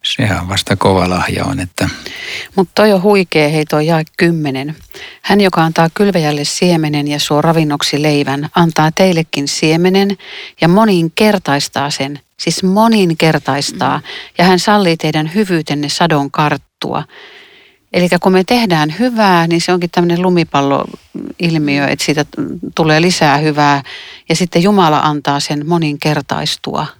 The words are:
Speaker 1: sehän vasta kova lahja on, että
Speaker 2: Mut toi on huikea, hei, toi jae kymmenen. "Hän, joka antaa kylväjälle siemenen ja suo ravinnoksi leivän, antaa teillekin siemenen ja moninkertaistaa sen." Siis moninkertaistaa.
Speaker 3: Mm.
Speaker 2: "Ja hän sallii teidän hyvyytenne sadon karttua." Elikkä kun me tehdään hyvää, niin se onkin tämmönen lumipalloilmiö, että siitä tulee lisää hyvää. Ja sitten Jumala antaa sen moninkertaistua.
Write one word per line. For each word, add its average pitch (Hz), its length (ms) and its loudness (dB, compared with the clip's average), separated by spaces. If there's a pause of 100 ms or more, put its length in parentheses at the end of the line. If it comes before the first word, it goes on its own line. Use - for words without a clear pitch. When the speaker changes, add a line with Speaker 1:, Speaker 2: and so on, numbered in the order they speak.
Speaker 1:
sehän 90 460 -4
vasta 104 280 -2
kova 92 340 2
lahja 90 340 -4
on, 92 160 -4
että - 280 -6 (680)
Speaker 2:
Mut 190 180 2
toi 214 180 4
on 185 100 2
huikea, 180 460 2
hei, 156 160 0
toi 151 220 0
jae 160 180 0 (120)
kymmenen. 156 600 -2 (460)
"Hän, 202 180 2
joka 175 240 2
antaa 165 300 2
kylväjälle 156 500 0
siemenen 151 640 0
ja 147 120 -4
suo 151 220 0
ravinnoksi 151 600 0
leivän, 143 520 0
antaa 160 380 2
teillekin 160 560 0
siemenen 185 680 2 (440)
ja 165 80 4
moninkertaistaa 175 1200 0
sen." 143 300 -8 (160)
Siis - 260 -4
moninkertaistaa. 160 1400 0
Speaker 3:
Mm. 156 60 -12 (340)
Speaker 2:
"Ja 170 60 2
hän 185 140 4
sallii 196 380 2
teidän 156 380 -4
hyvyytenne 156 540 -2
sadon 151 420 0
karttua." - 760 -4 (880)
Elikkä 175 260 2
kun 190 140 2
me 185 120 4
tehdään 175 540 0
hyvää, 208 480 2
niin 170 140 2
se 180 120 -2
onkin 175 180 0
tämmönen 175 320 0
lumipalloilmiö, 147 1700 -2
että - 160 -4
siitä 147 200 0 (500)
tulee 156 260 2
lisää 170 360 2
hyvää. 147 460 2 (460)
Ja 165 80 0
sitten 175 260 0
Jumala 180 360 4
antaa 143 420 -2
sen 147 260 -4
moninkertaistua. 151 1200 -4 (140)